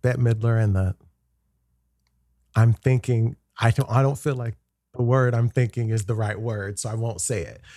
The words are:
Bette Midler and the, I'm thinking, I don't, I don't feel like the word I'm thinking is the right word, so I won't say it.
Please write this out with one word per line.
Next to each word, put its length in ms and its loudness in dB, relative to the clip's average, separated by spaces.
Bette 180 0
Midler 420 2
and 120 2
the, 200 0
I'm 180 6
thinking, 640 0
I 120 4
don't, 180 -2
I 120 2
don't 160 0
feel 180 -4
like 200 -8
the 100 -2
word 300 2
I'm 140 2
thinking 420 -2
is 160 -2
the 100 -4
right 240 -4
word, 400 -6
so 100 -8
I 60 -6
won't 260 -4
say 220 -4
it. 180 -16